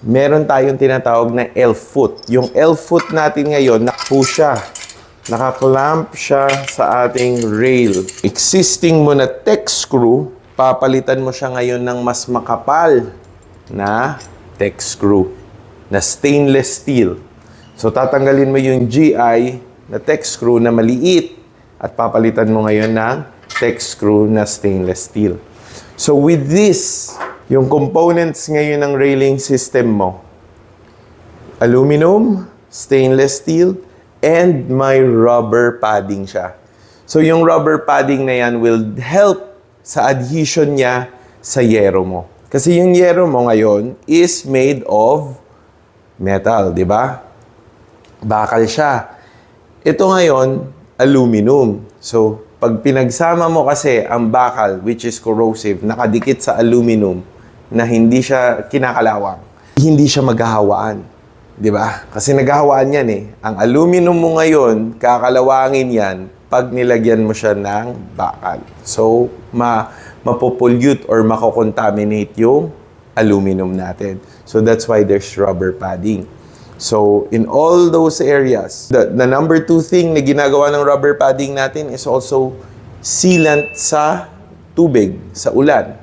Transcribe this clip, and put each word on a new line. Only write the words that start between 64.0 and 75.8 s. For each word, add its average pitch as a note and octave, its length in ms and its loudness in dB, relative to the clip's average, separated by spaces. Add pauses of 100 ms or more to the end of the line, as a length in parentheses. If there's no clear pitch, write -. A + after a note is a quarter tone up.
mo E3 240 0
ngayon, A#2+ 560 2
kakalawangin B2+ 960 0
yan G2+ 260 -2 (300)
pag B2+ 240 -2
nilagyan A#2 560 0
mo G#2+ 80 -2
siya A2 220 -2
ng G2+ 580 -8
bakal. - 480 -6 (240)
So, A#2 400 2 (240)
ma-, A#2+ 400 -2 (320)
mapopollute B2 880 0
or A2 160 4
makokontaminate G#2+ 1120 -2
yung C#3+ 320 2 (440)
aluminum G2 560 0
natin. F#2 480 -8 (240)
So, - 180 -2
that's A2+ 240 2
why A2 220 2
there's G2+ 320 -2
rubber F#2+ 340 -2
padding. F#2 560 -6 (460)